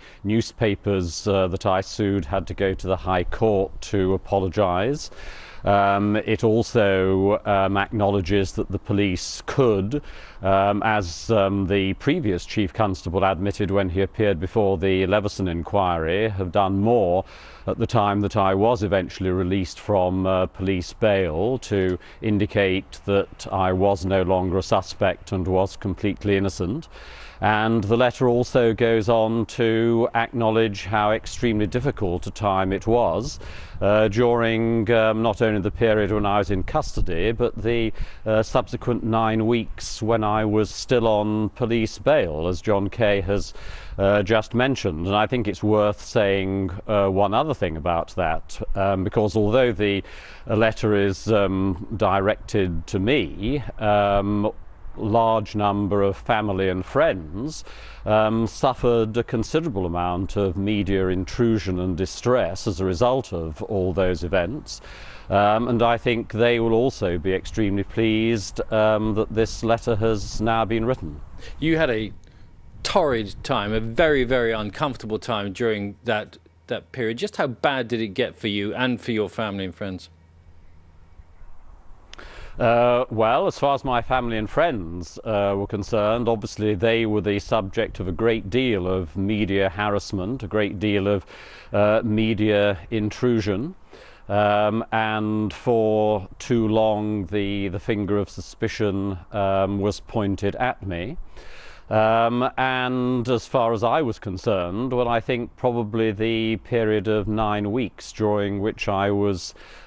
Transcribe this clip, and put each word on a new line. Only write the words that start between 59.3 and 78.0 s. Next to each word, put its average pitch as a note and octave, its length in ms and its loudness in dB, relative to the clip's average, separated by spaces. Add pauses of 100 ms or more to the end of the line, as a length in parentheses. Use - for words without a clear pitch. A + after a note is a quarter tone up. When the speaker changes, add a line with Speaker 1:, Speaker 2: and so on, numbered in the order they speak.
Speaker 1:
amount F2 500 -2
of G2 200 0
media G2 500 0
intrusion F#2 720 0
and F2+ 180 -2
distress F#2+ 720 -2
as F#2 140 -2
a F#2+ 40 0
result A#2+ 480 0
of D#2+ 320 -6
all F#2 280 -2
those F2+ 320 0
events. F#2 560 -2 (500)
Um, G#2+ 380 4
and A#2 160 2
I A#2 140 4
think A#2 340 -2
they A#2+ 260 4
will A2+ 140 2
also A2+ 440 0
be F2+ 160 -2
extremely G2+ 520 0
pleased, A2+ 760 0 (120)
um, G#2+ 420 2
that G#2+ 180 -2
this A2 300 -2
letter A#2 320 0
has G#2+ 460 -2
now A2+ 240 2
been A2 200 -2
written. F2+ 360 -4 (400)
Speaker 2:
You D#3+ 160 0
had D#3 140 2
a A2 220 -2 (680)
torrid B2 640 0
time, G#2+ 280 -2
a A2 60 2
very, B2+ 460 2
very A#2+ 260 2
uncomfortable A2 720 -4
time G2+ 320 -4
during G2+ 420 -2 (120)
that, A2 320 -4 (280)
that G#2 240 -8
period. A#2 280 -4
Just G#3 180 -6
how E3+ 100 0
bad C3 400 -2
did A2 140 -2